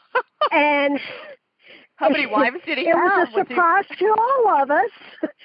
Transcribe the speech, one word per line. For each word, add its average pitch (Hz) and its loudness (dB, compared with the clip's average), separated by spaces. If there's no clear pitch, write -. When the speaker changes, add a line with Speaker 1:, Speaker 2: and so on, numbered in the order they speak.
Speaker 1:
And 285 0
Speaker 2:
How - 0
many 285 0
Speaker 1:
it, 220 -6
Speaker 2:
wives 254 0
did 311 -4
he 349 -2
Speaker 1:
it 330 4
Speaker 2:
have? 349 0
Speaker 1:
was 359 2
a 427 -4
Speaker 2:
Was - -2
he 254 -14
Speaker 1:
surprise 349 2
to 427 2
all 453 2
of 269 -2
us, - -4